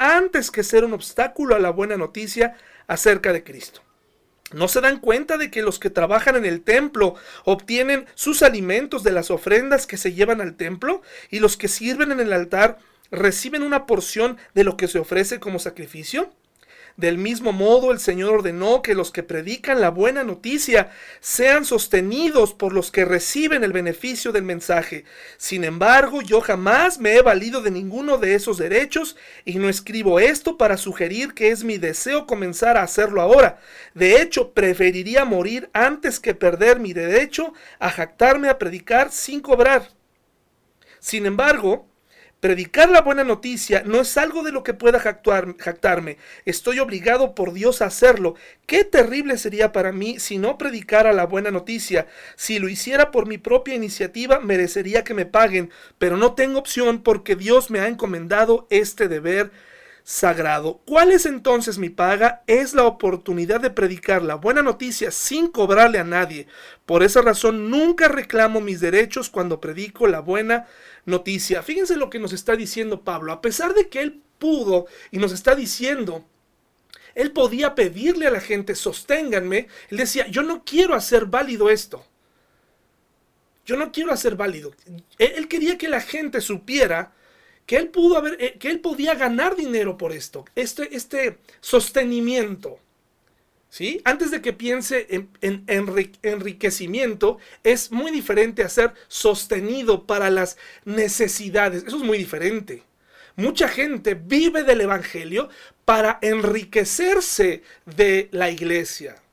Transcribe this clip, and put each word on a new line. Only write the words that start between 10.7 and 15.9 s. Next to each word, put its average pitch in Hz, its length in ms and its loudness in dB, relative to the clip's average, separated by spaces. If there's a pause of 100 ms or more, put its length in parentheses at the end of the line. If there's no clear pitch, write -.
¿Y 208 120 -8
los 208 160 4
que 208 100 -6
sirven 262 460 -2
en 262 80 -2
el 214 120 -2
altar 185 460 0 (320)
reciben 202 540 -2
una 285 220 -2
porción 226 500 -2 (180)
de 196 80 4
lo 196 140 2
que 185 100 -2
se 175 140 -4
ofrece 190 400 -4
como 190 180 -8
sacrificio? 170 720 -8 (640)